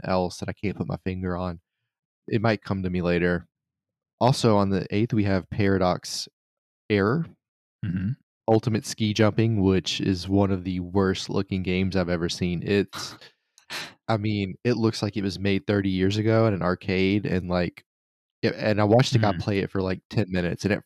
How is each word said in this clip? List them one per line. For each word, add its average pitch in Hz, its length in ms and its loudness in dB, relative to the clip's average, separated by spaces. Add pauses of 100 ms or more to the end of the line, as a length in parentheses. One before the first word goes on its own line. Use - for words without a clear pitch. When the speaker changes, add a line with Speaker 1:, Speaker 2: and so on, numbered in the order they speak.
Speaker 1:
else 92 340 -2
that 98 120 -8
I 95 40 -6
can't - 240 -6
put 92 100 -6
my - 160 -4
finger 92 320 -4
on. 90 260 -6 (640)
It 113 160 0
might 110 200 2
come 95 200 -4
to 90 80 -4
me 90 100 -2
later. 87 460 0 (720)
Also 117 340 4
on 98 140 4
the 95 160 0 (100)
eighth, 113 180 0
we 107 100 2
have 95 260 0
Paradox 95 800 0 (640)
Error. 110 340 2 (580)
Speaker 2:
Mm-hmm. 92 260 -2 (380)
Speaker 1:
Ultimate 110 380 2
Ski 107 280 -2
Jumping, 110 500 2
which 95 360 2
is 92 300 -2
one 98 220 2
of 90 120 -4
the 92 180 -6
worst 95 480 0
looking 98 340 -4
games 92 320 -2
I've 87 140 0
ever 87 200 -2
seen. 87 360 -4
It's, - 500 -2 (500)
Speaker 2:
<laughs> - 420 -14
Speaker 1:
I 113 100 0
mean, 104 460 -4
it 120 120 2
looks 110 260 0
like 107 160 -4
it 98 60 -2
was 90 160 -4
made 98 260 0
thirty 98 240 0
years 95 280 2
ago 113 300 4
at 104 60 2
an 87 80 -2
arcade, 95 640 0
and, 90 240 -2
like, 90 340 -2 (580)
it, 110 160 0
and 107 240 0
I - 20 4
watched 117 320 4
a 113 40 4
guy 107 120 2
Speaker 2:
Hmm. 85 80 -4
Speaker 1:
play 104 200 -2
it 95 120 -2
for, 98 100 -2
like, 92 280 -2
ten 104 200 0
minutes. 90 360 -2
And 98 80 0
at - 120 -4